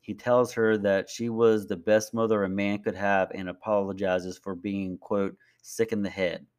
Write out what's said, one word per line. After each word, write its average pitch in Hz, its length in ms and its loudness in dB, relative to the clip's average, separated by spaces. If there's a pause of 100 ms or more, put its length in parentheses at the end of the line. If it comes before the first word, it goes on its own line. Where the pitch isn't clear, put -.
He 104 120 -10
tells 123 400 2
her 110 240 2
that 98 320 2
she 117 200 -6
was 113 360 4
the 98 100 -4
best 107 380 2
mother 110 300 2
a 95 60 -2
man 101 300 -2
could 104 160 -4
have 98 380 2
and 92 160 -8
apologizes 95 880 -2
for 95 180 -8
being, 95 440 -6
quote, 98 360 -2 (260)
"sick - 300 -2
in 104 100 -2
the 98 80 -4
head." 87 360 -4 (140)